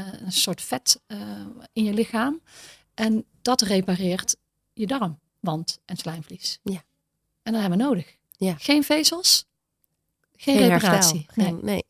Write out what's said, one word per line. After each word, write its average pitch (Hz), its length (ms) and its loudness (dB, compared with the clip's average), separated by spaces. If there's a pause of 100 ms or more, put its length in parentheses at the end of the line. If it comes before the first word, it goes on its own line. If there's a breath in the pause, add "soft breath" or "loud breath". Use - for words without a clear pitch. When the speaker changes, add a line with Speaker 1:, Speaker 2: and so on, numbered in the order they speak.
(260)
Speaker 1:
een 185 60 -6
soort - 300 -2
vet, - 460 -2
eh, 208 100 -12 (560)
in 220 100 0
je 208 100 0
lichaam. 233 460 -2 (540 loud breath)
En 220 320 0 (160)
dat 247 200 2
repareert 185 720 0 (380)
je 214 140 -6
darmwand 175 1000 -6
en 180 120 -12
slijmvlies. 165 680 -10
Speaker 2:
Ja. 190 200 -8 (600)
Speaker 1:
En 220 80 -6
dat 226 100 0
hebben 185 180 2
we 233 60 2
nodig. 214 300 -2 (220)
Speaker 2:
Ja. 185 200 -2
Speaker 1:
Geen 294 260 2
vezels, 311 640 2 (880)
geen 277 220 2
Speaker 2:
Geen - 120 8
herstel. 185 220 4
Speaker 1:
reparatie. 170 400 2
Speaker 2:
Geen, 220 140 2
Speaker 1:
Nee. 170 180 -2
Speaker 2:
nee. 202 260 -2